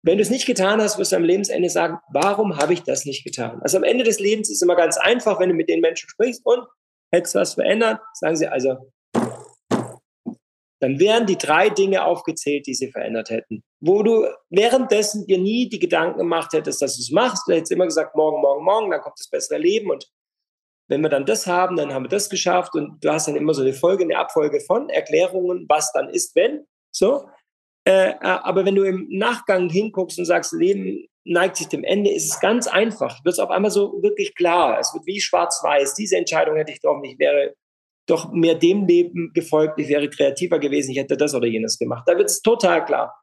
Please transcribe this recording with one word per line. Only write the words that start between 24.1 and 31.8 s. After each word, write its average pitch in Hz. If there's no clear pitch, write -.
Abfolge 147
von 240
Erklärungen, 180
was 151
dann 139
ist, -
wenn. 262
So. 262
Äh, 190
äh, -
aber 185
wenn 196
du 196
im 190
Nachgang 196
hinguckst 190
und 175
sagst, 170
Leben 185
neigt 175
sich 175
dem 143